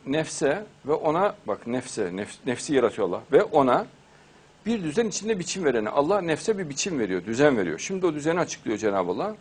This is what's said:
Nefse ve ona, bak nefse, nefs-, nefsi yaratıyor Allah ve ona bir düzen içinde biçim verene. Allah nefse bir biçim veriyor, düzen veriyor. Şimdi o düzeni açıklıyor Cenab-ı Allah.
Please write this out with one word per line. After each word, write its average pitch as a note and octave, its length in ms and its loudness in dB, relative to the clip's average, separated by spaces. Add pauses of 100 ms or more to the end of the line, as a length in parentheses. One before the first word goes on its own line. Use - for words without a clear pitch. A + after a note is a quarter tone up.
Nefse D#3 600 -2 (200)
ve C#3+ 80 0
ona, E3 420 2 (120)
bak G2+ 200 -4
nefse, A#2+ 360 -4
nefs-, F#2+ 420 -6
nefsi B2 280 -2
yaratıyor A2+ 340 2
Allah F#2+ 140 -4 (100)
ve E3 120 6
ona C#3+ 420 4 (800)
bir G#3+ 180 -2
düzen F3+ 240 0
içinde G3+ 320 -4
biçim F3+ 260 -4
verene. A#2 240 2
Allah E3 320 2
nefse E3+ 360 -2
bir F3 120 -6
biçim C#3 300 -4
veriyor, F#2 260 -2
düzen B2 320 4
veriyor. E2 220 0
Şimdi F#3+ 260 -4
o D#3+ 80 2
düzeni D#3 260 -2
açıklıyor A2+ 380 -4
Cenab-ı G2 340 0
Allah. F3+ 300 -4